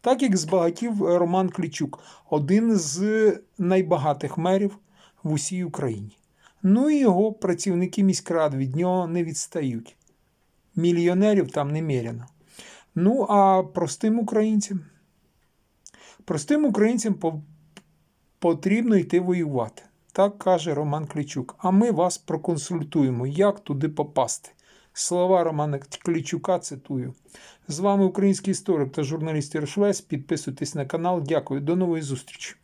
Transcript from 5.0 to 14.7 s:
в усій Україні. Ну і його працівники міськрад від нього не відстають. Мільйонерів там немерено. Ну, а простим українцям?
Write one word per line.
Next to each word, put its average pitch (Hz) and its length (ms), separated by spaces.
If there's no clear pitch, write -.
в 151 80
усій 180 320
Україні. 117 540
Ну 233 260
і 294 100
його 214 340
працівники 180 720
міськрад 165 520
від 131 200
нього 180 320
не 170 160
відстають. 139 760
Мільйонерів 175 760
там 143 200
немерено. 123 540
Ну, 208 340
а 196 340
простим 214 560
українцям? 214 600